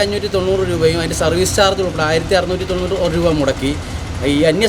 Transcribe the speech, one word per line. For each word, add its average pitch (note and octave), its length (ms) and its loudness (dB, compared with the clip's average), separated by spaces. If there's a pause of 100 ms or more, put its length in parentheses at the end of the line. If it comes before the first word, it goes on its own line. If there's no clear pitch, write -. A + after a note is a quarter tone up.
അഞ്ഞൂറ്റി G3+ 340 -2
തൊണ്ണൂറ് F#3+ 340 0
രൂപയും E3 300 2
അതിൻ്റെ - 220 -4
സർവീസ് E3+ 340 0
ചാർജ് G3 260 2
ഉൾപ്പെടെ D#3+ 280 -2
ആയിരത്തി E3 280 0
അറുന്നൂറ്റി F3+ 320 -2
തൊണ്ണൂറ് F3+ 460 -2
രൂപ E3+ 140 2 (100)
മുടക്കി C3+ 320 0 (640)
ഈ - 20 2 (140)
അന്യ G3 180 2